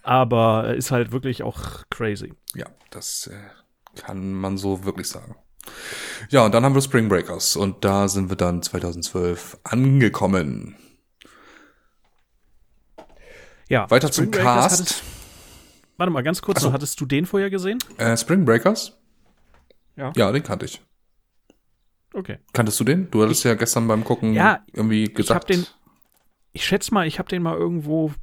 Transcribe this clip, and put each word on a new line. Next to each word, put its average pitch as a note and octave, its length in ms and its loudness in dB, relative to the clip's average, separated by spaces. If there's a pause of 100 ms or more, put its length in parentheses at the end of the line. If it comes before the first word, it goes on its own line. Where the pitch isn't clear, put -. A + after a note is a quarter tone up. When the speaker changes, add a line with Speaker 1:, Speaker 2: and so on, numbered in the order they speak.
Speaker 1:
Aber A#2 720 4
ist B2+ 160 -6
halt A#2+ 200 0
wirklich B2+ 320 -4
auch - 480 -10
crazy. - 420 -6 (220)
Speaker 2:
Ja, - 100 -10 (240)
das, - 380 -10
äh, - 760 -20
kann F#2+ 320 -8
man F#2+ 240 -4
so F#2+ 280 -4
wirklich F#2+ 220 -6
sagen. - 280 -12 (960)
Ja, B2+ 160 6
und G#2 100 4
dann A#2 100 6
haben C3+ 80 4
wir C3+ 80 4
Spring A#2 280 2
Breakers E2+ 480 0
und G2 280 -2
da G2+ 220 4
sind F#2+ 220 -2
wir F#2 80 -4
dann F2 260 0
zweitausendzwölf F2 1000 -4
angekommen. G2 1120 2 (3000)
Speaker 1:
Ja, A2+ 240 0
Speaker 2:
Weiter C3 200 6
Speaker 1:
Spring C#3 140 2
Speaker 2:
zum A2 60 -4
Speaker 1:
Breakers B2 320 4
Speaker 2:
Cast. F3+ 180 4
Speaker 1:
hattest, - 220 -4 (920)
warte F3+ 140 0
mal, C3 120 -2
ganz D#3+ 180 -2
kurz F#3+ 160 0
Speaker 2:
Ach C3+ 40 2
so. C#3+ 60 2
Speaker 1:
noch, B2+ 60 2
hattest C#3 260 -6
du D3 60 -4
den C#3 200 0
vorher G3 240 -2
gesehen? G3 300 -4 (180)
Speaker 2:
Äh, A2+ 200 2
Spring F3 280 2
Breakers? A#2+ 520 2 (1000)
Speaker 1:
Ja. C#3 200 -8
Speaker 2:
Ja, G#2 160 4
den D3 120 0
kannte - 220 -6
ich. - 160 -14 (1300)
Speaker 1:
Okay. - 260 -8 (140)
Speaker 2:
Kanntest A2 260 0
du - 40 0
den? E3+ 280 0
Du G#2+ 100 2
hattest A2 200 2
Speaker 1:
Ich - 40 -6
Speaker 2:
ja A#2 80 4
gestern A2+ 340 0
beim A2 160 2
Gucken A2 300 0
Speaker 1:
Ja, F#3+ 300 2 (100)
Speaker 2:
irgendwie A2 300 2
Speaker 1:
ich G#2+ 60 -2
hab - 60 -12
Speaker 2:
gesagt. F3 340 0
Speaker 1:
den, F3+ 180 2 (840)
ich - 120 -6
schätze - 280 0
mal, F#3 120 2
ich D#3+ 140 -4
hab - 100 -8
den F3 140 -2
mal E3 120 -2
irgendwo D#3+ 560 -2 (120)